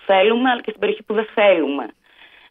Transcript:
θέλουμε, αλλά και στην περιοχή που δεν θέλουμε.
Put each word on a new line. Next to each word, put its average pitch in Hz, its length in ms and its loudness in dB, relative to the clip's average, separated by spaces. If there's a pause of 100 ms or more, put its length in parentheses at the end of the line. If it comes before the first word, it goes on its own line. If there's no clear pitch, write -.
θέλουμε, 226 440 2
αλλά 240 100 -2
και - 100 -12
στην 214 100 -10
περιοχή 214 220 -4
που 214 120 -8
δεν 214 200 -2
θέλουμε. 147 520 0 (640)